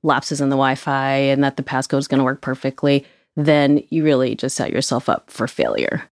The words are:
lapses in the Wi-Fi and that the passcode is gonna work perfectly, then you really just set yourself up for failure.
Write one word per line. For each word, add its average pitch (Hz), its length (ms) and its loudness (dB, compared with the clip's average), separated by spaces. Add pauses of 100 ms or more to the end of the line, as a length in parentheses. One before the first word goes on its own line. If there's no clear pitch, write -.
lapses 139 380 0
in 139 80 0
the 139 60 0
Wi-Fi 135 600 0
and 139 280 2
that 139 140 0
the 139 60 -6
passcode 135 360 -2
is 139 80 -4
gonna 135 160 2
work 131 180 -2
perfectly, 139 640 0 (300)
then 147 540 4
you 160 140 0
really 131 320 2
just - 200 -6
set - 160 -2
yourself - 380 -2
up - 200 -4
for - 180 -6
failure. - 560 -2 (140)